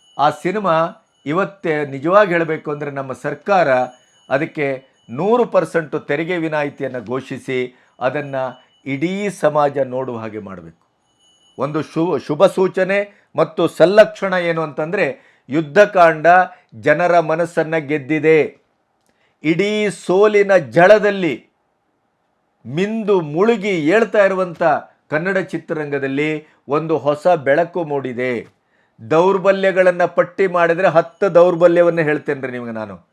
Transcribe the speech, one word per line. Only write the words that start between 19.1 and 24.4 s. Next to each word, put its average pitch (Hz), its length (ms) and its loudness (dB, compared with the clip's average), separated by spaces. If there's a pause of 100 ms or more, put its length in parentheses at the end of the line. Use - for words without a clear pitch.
ಇಡೀ 202 460 -2
ಸೋಲಿನ 196 680 2
ಝಳದಲ್ಲಿ 185 960 2 (1120)
ಮಿಂದು 196 540 -2
ಮುಳುಗಿ 185 480 0
ಏಳ್ತಾ 196 560 2
ಇರುವಂತ 185 380 -2 (480)